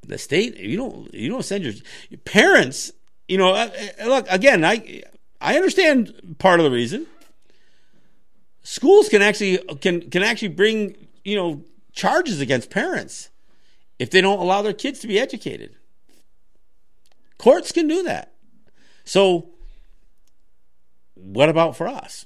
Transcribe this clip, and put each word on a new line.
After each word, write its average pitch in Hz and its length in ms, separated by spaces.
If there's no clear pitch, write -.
The 95 120
state, 196 400
you 107 200
don't, - 360
you 107 160
don't 147 140
send 196 200
your, 113 100
your - 100
parents, 220 720
you 185 100
know, 185 160
uh, 220 160
uh, 214 60
look, 254 240
again, 190 340
I, 202 400
I 185 140
understand 294 840
part 180 220
of 165 60
the 139 60
reason. 123 360
Schools - 480
can 202 120
actually, 202 360
can, 175 300
can 180 120
actually 220 280
bring, 208 580
you 202 120
know, 170 280
charges 269 460
against 127 300
parents - 600
if 120 100
they 185 120
don't 196 180
allow 185 220
their 208 120
kids 269 260
to 214 80
be 208 120
educated. 233 560
Courts 311 340
can 320 160
do 339 160
that. - 300
So 185 440
what 95 340
about 160 280
for 165 100
us? - 380